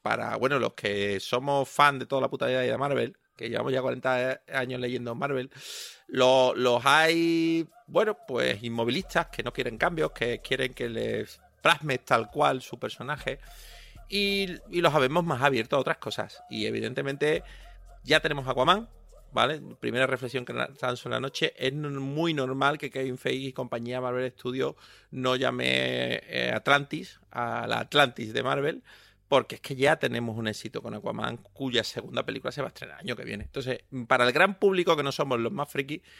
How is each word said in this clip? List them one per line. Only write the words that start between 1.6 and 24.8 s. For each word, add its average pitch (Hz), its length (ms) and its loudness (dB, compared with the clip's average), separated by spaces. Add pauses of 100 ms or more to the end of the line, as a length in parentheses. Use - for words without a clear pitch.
fan 143 300 4
de 127 80 -8
toda 135 160 0
la 123 80 2
puta 127 160 -2
vida 127 140 2
de 120 180 0
Marvel, 127 380 -2 (180)
que 117 160 -8
llevamos 120 220 -2
ya 131 100 0
cuarenta 127 580 -2 (140)
años 127 260 -4
leyendo 123 360 -4
Marvel, 135 340 -4 (560)
lo-, 127 480 6
los 120 320 2
hay, 165 800 4 (220)
bueno, 208 280 2 (120)
pues 123 340 0
inmovilistas 120 640 0
que - 160 -8
no 123 100 -6
quieren 123 260 -4
cambios, 160 340 0
que 120 280 -2
quieren 131 340 -2
que 120 140 -4
les 113 520 -4 (200)
plasme 151 380 2
tal 113 320 0
cual 143 320 2
su - 160 -14
personaje, 131 640 -8 (680)
y, 98 400 0 (220)
y 175 100 -2
los 147 140 4
habemos 151 300 4
más 139 180 -2
abiertos 135 340 2
a 135 40 2
otras 151 180 -2
cosas. - 500 -8
Y 107 160 -6
evidentemente 139 800 -2 (600)
ya 151 160 4
tenemos 143 280 -2
Aquaman, 160 400 4 (440)
¿vale? 135 280 2 (180)
Primera 120 280 0
reflexión 127 400 -4
que 120 80 -8
na-, 123 160 -4 (100)
lanzo 123 300 -4
en - 20 -4
la 120 80 0
noche, 139 380 -2
es 135 160 -2
n-, 147 160 -6
muy 143 420 -2
normal 139 460 0
que 147 100 -8
Kevin 131 300 -4
Feige 135 300 -4
y 131 40 -8
compañía 123 480 -6
Marvel 127 300 -2
Studios 131 460 -4 (340)